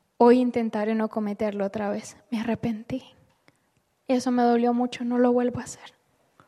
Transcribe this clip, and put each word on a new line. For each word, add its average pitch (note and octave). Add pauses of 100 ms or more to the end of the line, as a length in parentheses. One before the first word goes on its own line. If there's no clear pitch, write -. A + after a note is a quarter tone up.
(180)
hoy A#3+
intentaré A3+
no A3
cometerlo G#3
otra G3+
vez. G#3 (120)
Me A3+
arrepentí. A#3 (1040)
Eso B3+
me B3
dolió A#3+
mucho, B3
no A#3+
lo B3
vuelvo B3
a -
hacer. - (540)